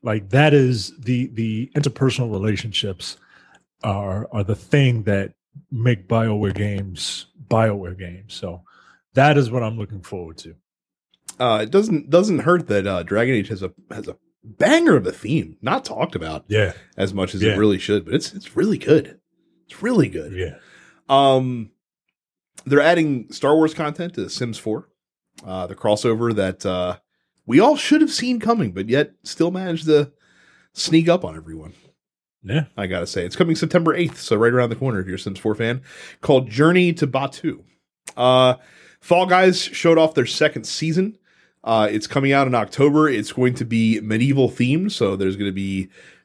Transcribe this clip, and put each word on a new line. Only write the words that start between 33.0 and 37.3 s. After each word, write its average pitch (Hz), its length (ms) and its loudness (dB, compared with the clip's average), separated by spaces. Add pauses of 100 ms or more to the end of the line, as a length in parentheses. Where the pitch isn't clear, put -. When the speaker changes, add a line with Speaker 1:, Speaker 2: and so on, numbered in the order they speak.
Speaker 2:
say. 90 180 -4
It's 87 120 -10
coming 165 180 2
September 160 380 2
eighth, 170 260 -2
so - 160 0
right 117 160 4
around 123 180 2
the 117 60 -4
corner 123 240 -4
if 92 80 -6
you're 92 80 -6
a 92 40 -10
Sims 98 200 -10
four 107 160 -2
fan, 117 260 -4 (400)
called 127 280 2
Journey 170 440 4
to 160 140 -2
Batuu. 135 560 -6 (540)